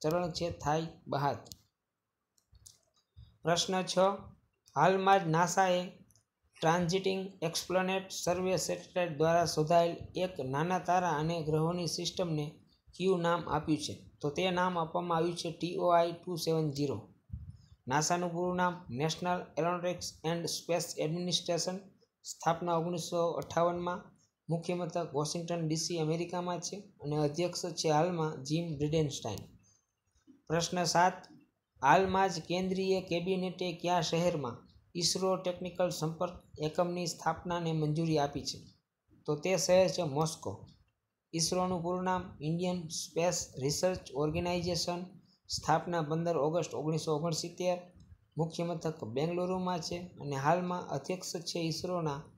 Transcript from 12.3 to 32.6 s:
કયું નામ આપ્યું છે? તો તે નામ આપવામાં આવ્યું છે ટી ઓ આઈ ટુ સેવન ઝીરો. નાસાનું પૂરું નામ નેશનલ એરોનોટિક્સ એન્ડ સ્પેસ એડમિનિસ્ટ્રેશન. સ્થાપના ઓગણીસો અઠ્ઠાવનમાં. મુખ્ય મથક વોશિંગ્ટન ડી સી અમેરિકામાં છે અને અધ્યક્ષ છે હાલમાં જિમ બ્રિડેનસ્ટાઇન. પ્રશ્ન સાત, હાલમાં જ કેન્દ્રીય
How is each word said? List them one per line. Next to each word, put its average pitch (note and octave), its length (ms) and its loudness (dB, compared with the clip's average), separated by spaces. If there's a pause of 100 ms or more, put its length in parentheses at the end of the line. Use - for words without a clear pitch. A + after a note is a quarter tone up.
કયું F#3 220 2
નામ E3+ 280 2
આપ્યું D3 300 0
છે? - 160 -8 (260)
તો D3 100 -2
તે F3+ 200 0
નામ F3+ 280 2
આપવામાં E3+ 400 0
આવ્યું E3+ 180 0
છે E3+ 140 -6
ટી E3 260 -4
ઓ F3+ 120 2
આઈ E3+ 240 6
ટુ E3+ 240 -6
સેવન D#3+ 340 0
ઝીરો. C3+ 380 -2 (800)
નાસાનું E3+ 440 2
પૂરું F3+ 240 0
નામ F3+ 340 0
નેશનલ D#3+ 560 -2 (120)
એરોનોટિક્સ E3+ 640 -2
એન્ડ E3 220 -2
સ્પેસ E3 520 -2
એડમિનિસ્ટ્રેશન. F3 800 -2 (460)
સ્થાપના E3+ 500 -2
ઓગણીસો E3+ 560 0
અઠ્ઠાવનમાં. F3 760 0 (440)
મુખ્ય E3 260 -2
મથક F3 400 -4
વોશિંગ્ટન E3 540 -2
ડી D#3+ 80 2
સી E3 220 -2
અમેરિકામાં E3+ 640 -2
છે - 160 -8
અને D3+ 400 -6
અધ્યક્ષ D#3 500 0
છે E3 220 -2
હાલમાં D#3 560 2
જિમ D#3+ 320 -2
બ્રિડેનસ્ટાઇન. D3 640 0 (1080)
પ્રશ્ન E3+ 380 -2
સાત, F3 300 4 (680)
હાલમાં F#3+ 460 6
જ E3+ 120 -4
કેન્દ્રીય F#3 600 0